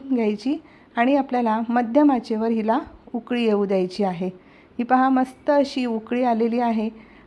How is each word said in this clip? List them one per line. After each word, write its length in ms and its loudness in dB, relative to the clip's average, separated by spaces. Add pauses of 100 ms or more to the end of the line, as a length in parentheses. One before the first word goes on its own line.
घ्यायची 500 0 (400)
आणि 200 2
आपल्याला 520 0
मध्यम 440 4
आचेवर 380 -2
हिला 280 0 (360)
उकळी 300 -4
येऊ 200 2
द्यायची 400 -2
आहे. 220 -4 (520)
ही 60 -2
पहा, 240 4
मस्त 420 0
अशी 360 2
उकळी 380 -4
आलेली 360 0
आहे. 280 0 (380)